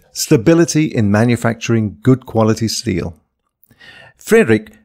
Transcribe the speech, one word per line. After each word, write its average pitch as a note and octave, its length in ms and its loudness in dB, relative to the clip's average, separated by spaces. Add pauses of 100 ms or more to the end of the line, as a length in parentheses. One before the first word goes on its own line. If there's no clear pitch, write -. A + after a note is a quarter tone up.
(120)
stability D#3 720 2
in G#2+ 260 -2
manufacturing A2+ 920 -2
good C3 260 0
quality A2 420 0
steel. - 500 -8 (1000)
Fredrik A#2 540 2 (140)